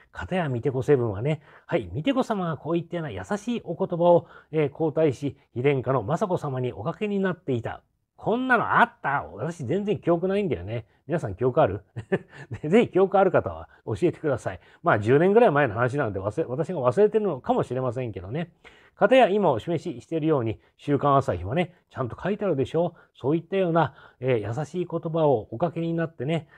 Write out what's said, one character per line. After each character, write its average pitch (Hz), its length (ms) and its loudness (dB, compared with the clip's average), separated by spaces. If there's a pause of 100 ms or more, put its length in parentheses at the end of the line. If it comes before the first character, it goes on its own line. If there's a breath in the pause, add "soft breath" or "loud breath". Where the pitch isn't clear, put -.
(120)
片 - 240 -8
や 170 140 -2
ミ 120 120 -4
テ 143 100 -2
コ 131 120 -2
セ 147 120 4
ブ 120 100 2
ン 113 60 -2
は 98 100 -8
ね、 147 200 -2 (240 loud breath)
「は 170 120 -2
い、 101 160 -6
ミ 139 100 -6
テ 269 100 0
コ 254 100 0
様 202 220 -4
が 160 120 -4
こ 151 140 -8
う - 20 0
言 170 100 0
っ - 40 -16
た 175 100 -8
よ 165 60 -6
う - 20 -8
な 139 60 -8
優 92 120 -8 (140)
し 233 200 -6
い - 60 -6
お 170 120 -8
言 180 220 -4
葉 170 80 2
を、 175 220 6 (240 loud breath)
え 151 140 2
ー、 135 40 -2
皇 160 200 -2
太 156 240 2
子 135 240 -6 (160 soft breath)
妃 120 100 -4
殿 139 180 2
下 127 120 -2
の 123 100 0
雅 160 240 -2
子 180 100 0
様 135 220 -6
に 123 140 -4
お 104 100 -12
か - 120 -6
け 214 120 -6
に 202 120 -2
な 190 140 0
っ - 40 -10
て - 160 -4
い 117 80 -2
た。」 - 220 -10 (340)
こ 196 180 -2
ん 254 120 -4
な 254 100 4
の 123 220 2
あ 214 40 6
っ 240 80 2 (100)
た？ 139 320 -4
私 143 320 -8
全 185 200 -2
然 196 140 -2
記 - 100 -2
憶 170 180 2
な 196 100 -2
い 208 60 0
ん 185 60 -4
だ 113 80 -2
よ 85 60 -10
ね。 113 220 -8 (220)
皆 160 120 -4
さ 135 80 -6
ん 95 80 -8
記 123 100 -2
憶 131 160 2
あ 131 60 6
る？ 98 160 -6 (420)
<laughs> - 420 -14
ぜ 208 180 4
ひ - 40 -4
記 180 100 0
憶 190 200 4
あ 196 40 6
る 185 80 4
方 120 200 0
は 80 180 -14 (160 soft breath)
教 113 80 -4 (100)
え 127 80 2
て - 80 -16
く 160 80 -6
だ 131 100 0
さ 104 160 -8
い。 90 60 -16 (220 soft breath)
ま 165 120 2
あ、 117 60 2
十 123 200 4
年 185 140 4
ぐ 220 60 6
ら 240 80 8
い 180 40 6
前 143 160 4
の 98 80 -6
話 123 220 0
な 147 100 -2
ん 110 60 -4
で 95 60 -6
忘 101 180 -4
れ、 156 80 -2
私 143 280 -6
が 170 60 -6
忘 123 200 2
れ 208 100 6
て 220 100 0
る 208 60 0
の 147 160 -4
か - 120 -2
も 214 100 0
し 135 100 -6
れ 127 80 -2
ま 127 120 -2
せ 127 120 -6
ん 113 60 -6
け 98 100 -12
ど 95 100 -12
ね。 165 200 -6 (440 loud breath)
か 196 140 4
た 247 80 6
や 240 100 8
今 190 240 2
お 113 80 0
示 160 240 -4
し 123 180 -8
し - 40 -20
て 165 100 -6
い 160 60 -2
る 151 60 0
よ 156 120 2
う 120 60 -2
に、 110 120 -4 (200 soft breath)
週 143 200 0
刊 139 200 4
朝 113 180 2
日 85 80 -6
は 98 100 -6
ね、 170 220 -2 (140 soft breath)
ち - 80 -14
ゃ 131 60 -4
ん 120 40 -4
と - 140 -12
書 180 100 -2
い 208 60 -4
て 214 80 -6
あ - 20 0
る 170 80 0
で 131 100 0
し - 100 -6
ょ？ 165 200 -2 (180 soft breath)
そ 131 180 -4
う 160 40 2
い 170 60 -2
っ - 20 -16
た 196 140 -6
よ 185 120 2
う 165 40 0
な、 160 200 2 (280 loud breath)
え 127 140 2
ー、 113 240 -4
優 151 60 -4
し 180 160 -6
い 170 80 -6
言 165 100 -6
葉 160 280 0
を 117 240 2
お 117 60 -8
か 170 140 0
け 170 100 -6
に 170 120 -2
な 165 120 -2
っ 165 100 -10
て 127 100 -8
ね、 160 220 -2 (100)